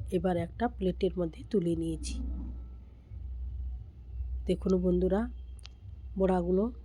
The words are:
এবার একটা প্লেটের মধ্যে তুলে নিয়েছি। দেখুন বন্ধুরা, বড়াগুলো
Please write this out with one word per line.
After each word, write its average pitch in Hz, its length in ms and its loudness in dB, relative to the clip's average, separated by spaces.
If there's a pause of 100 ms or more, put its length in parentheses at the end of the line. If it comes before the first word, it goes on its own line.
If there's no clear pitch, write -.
(100)
এবার 180 260 2
একটা 170 320 0
প্লেটের 185 500 2
মধ্যে 170 320 -2
তুলে 170 260 4
নিয়েছি। 165 380 -2 (2250)
দেখুন 190 300 2
বন্ধুরা, 185 540 4 (880)
বড়াগুলো 185 540 4 (120)